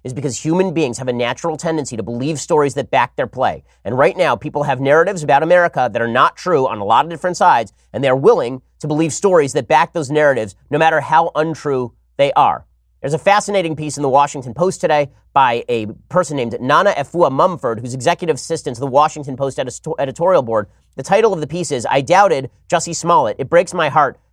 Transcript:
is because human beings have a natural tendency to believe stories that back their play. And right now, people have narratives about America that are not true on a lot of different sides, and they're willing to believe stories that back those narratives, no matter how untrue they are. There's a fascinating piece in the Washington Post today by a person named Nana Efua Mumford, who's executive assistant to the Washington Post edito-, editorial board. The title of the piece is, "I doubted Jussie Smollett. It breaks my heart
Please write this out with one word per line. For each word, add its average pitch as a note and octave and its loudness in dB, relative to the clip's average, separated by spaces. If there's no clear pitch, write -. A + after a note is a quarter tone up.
is B2+ -10
because C#3 -8
human F3 0
beings C3+ -2
have B2+ -10
a B2 -2
natural B2 -4
tendency D#3 -6
to G#2+ -8
believe B2+ -6
stories C#3+ 0
that C3+ -6
back A#2+ 0
their C3 -4
play. A2 -4
And A#2+ -4
right D#3+ 4
now, D3+ 0
people C#3+ -6
have C#3 -4
narratives D#3+ 2
about C#3+ 2
America E3+ 2
that A#2 -4
are A#2 0
not B2+ 2
true D#3 0
on A2 -6
a G2+ -8
lot A#2+ 4
of E3 -10
different E3+ -6
sides, C#3 2
and C#3 -4
they're C3 4
willing C3+ 2
to D#3 -8
believe D3+ -2
stories F3 2
that C3 -2
back E3 2
those C#3+ -6
narratives, C3+ 2
no D3 -2
matter D#3 2
how D#3 2
untrue C#3+ -4
they C#3 2
are. A#2 2
There's C#3+ -6
a D3+ -2
fascinating G3 0
piece D3+ -8
in C#3+ -8
the C#3 0
Washington C3+ 0
Post F#3 -2
today D3 0
by A#2+ 2
a A#2 -2
person D3+ -2
named A#2 -4
Nana D#3+ 2
Efua D3 0
Mumford, C#3 -2
who's B2 -10
executive D#3 -2
assistant D3 -8
to A2 -12
the C#3 -4
Washington C3+ 0
Post C#3 -4
edito-, C3+ -8
editorial D#3+ 0
board. A2+ -2
The C3 -10
title G#3+ 2
of F3 -4
the D3+ -6
piece D#3+ -8
is, B2 -4
"I C#3 0
doubted E3 2
Jussie D3+ -4
Smollett. D#3 2
It B2+ -8
breaks F3+ 4
my E3 -2
heart C#3 2